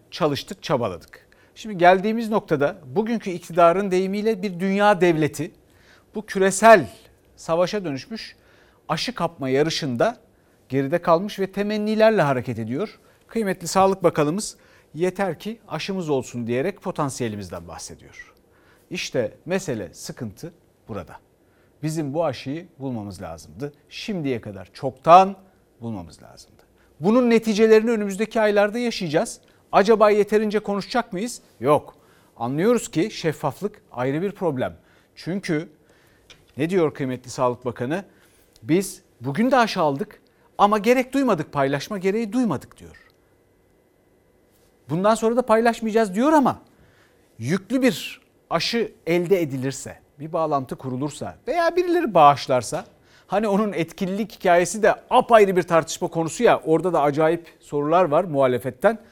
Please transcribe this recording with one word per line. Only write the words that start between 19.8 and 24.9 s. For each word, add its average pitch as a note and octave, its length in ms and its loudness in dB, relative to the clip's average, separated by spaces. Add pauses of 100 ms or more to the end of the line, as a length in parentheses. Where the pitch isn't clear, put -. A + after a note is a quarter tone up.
sıkıntı - 600 -14 (340)
burada. G2 280 -12 (680)
Bizim D3+ 300 -6
bu E3 120 -2
aşıyı D3 420 -8 (120)
bulmamız G#2 420 -10
lazımdı. E2 520 -14 (160)
Şimdiye C#3+ 520 -6
kadar F#2+ 320 -14
çoktan F3+ 600 4 (460)